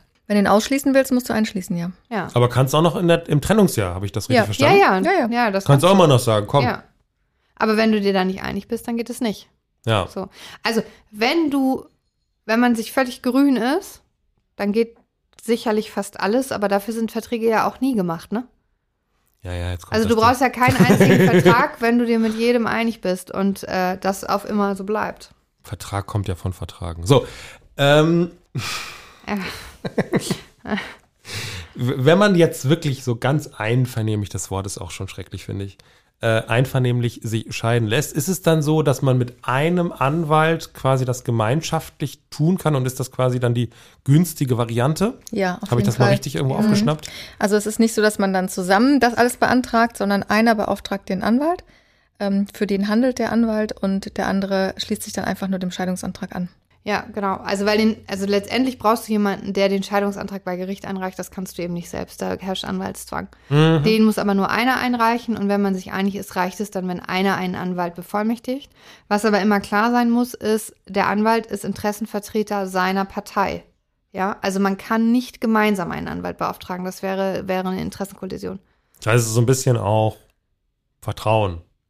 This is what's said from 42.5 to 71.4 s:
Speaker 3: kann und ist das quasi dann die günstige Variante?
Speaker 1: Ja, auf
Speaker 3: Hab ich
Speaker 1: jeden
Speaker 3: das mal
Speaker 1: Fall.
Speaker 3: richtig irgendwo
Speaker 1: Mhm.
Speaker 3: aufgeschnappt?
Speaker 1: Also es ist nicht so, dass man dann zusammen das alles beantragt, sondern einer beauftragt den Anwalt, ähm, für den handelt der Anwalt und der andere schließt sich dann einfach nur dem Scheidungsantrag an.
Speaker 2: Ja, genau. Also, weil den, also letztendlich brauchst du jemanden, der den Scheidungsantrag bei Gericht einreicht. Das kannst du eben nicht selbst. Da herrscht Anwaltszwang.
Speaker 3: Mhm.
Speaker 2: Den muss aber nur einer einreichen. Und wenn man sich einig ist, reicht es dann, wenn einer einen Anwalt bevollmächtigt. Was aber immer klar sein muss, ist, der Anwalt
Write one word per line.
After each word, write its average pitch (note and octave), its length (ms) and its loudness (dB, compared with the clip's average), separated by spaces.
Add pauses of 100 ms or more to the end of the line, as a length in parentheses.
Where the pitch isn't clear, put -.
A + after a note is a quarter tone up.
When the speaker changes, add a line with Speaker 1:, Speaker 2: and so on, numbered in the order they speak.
Speaker 3:
kann D#3 160 0
und B2+ 100 0
ist B2+ 140 -4
das B2+ 120 -8
quasi B2+ 280 0
dann A#2+ 160 0
die A#2+ 140 0 (340)
günstige C#3 540 2
Variante? B2 600 0 (140)
Speaker 1:
Ja, F#3+ 240 -2
auf - 160 -12
Speaker 3:
Hab - 0 -
ich A3 60 2
Speaker 1:
jeden G#3 80 2
Speaker 3:
das - 140 0
mal - 60 4
Speaker 1:
Fall. - 80 4
Speaker 3:
richtig - 220 -2
irgendwo C#3 200 -2
Speaker 1:
Mhm. - 100 -2
Speaker 3:
aufgeschnappt? G#3 440 2 (300)
Speaker 1:
Also G#3 160 2
es G#3 100 0
ist G#3+ 140 -2
nicht A3+ 160 2
so, G#3+ 80 2
dass G#3 160 2
man G3 140 0
dann F#3 160 0
zusammen G3+ 500 4
das A#3+ 160 2
alles A#3+ 220 2
beantragt, A#3+ 600 2
sondern G3+ 240 0
einer A3+ 320 2
beauftragt G3+ 560 -4
den F#3+ 140 -4
Anwalt, D4 400 0 (560)
ähm, G3 340 0
für G#3 140 -4
den G3 200 0
handelt B3 300 2
der A3+ 140 -2
Anwalt G#3+ 400 0
und G3 460 -4
der - 100 -2
andere F#3+ 500 -2
schließt - 240 -6
sich - 120 -12
dann F#3+ 120 -6
einfach F#3+ 220 -4
nur F#3+ 100 -2
dem F#3 140 -6
Scheidungsantrag F#3 640 -6
an. F3+ 140 -6 (340)
Speaker 2:
Ja, G#3 300 -4
genau. G3 220 -4
Also, G3 320 -4
weil G#3+ 100 2
den, A3 180 4 (120)
also G3 180 -6
letztendlich A3+ 540 -2
brauchst A3+ 280 2
du G#3+ 40 -8
jemanden, G3+ 420 -2
der G3 160 2
den G3 140 -2
Scheidungsantrag G3+ 600 -4
bei F3+ 120 -6
Gericht F#3 320 -8
einreicht. F#3 320 -8
Das F3+ 100 -12
kannst - 260 -12
du F3+ 60 -8
eben F3 140 -4
nicht E3+ 160 -10
selbst. F#3 320 -8
Da F#3 160 -4
herrscht F#3 260 -6
Anwaltszwang. F#3+ 640 -8 (220)
Speaker 3:
Mhm. D#3 340 4
Speaker 2:
Den A3 200 4
muss A3 140 2
aber G3+ 160 0
nur G3 160 0
einer B3 300 0
einreichen. A#3 580 -2
Und G3+ 100 -2
wenn G3+ 140 2
man G3 140 0
sich F#3 160 -8
einig G3 240 -2
ist, G3+ 200 -12
reicht F#3 240 -4
es G3+ 120 -8
dann, F#3 160 -6
wenn F3+ 120 -6
einer F#3+ 360 0
einen F#3 180 -4
Anwalt F3 400 -4
bevollmächtigt. A3+ 800 -6 (360)
Was G#3 180 0
aber G#3 160 2
immer G#3 180 2
klar G#3 320 0
sein A#3+ 180 2
muss, A#3+ 240 0
ist, G#3+ 400 -4 (140)
der G3 180 0
Anwalt A3 400 0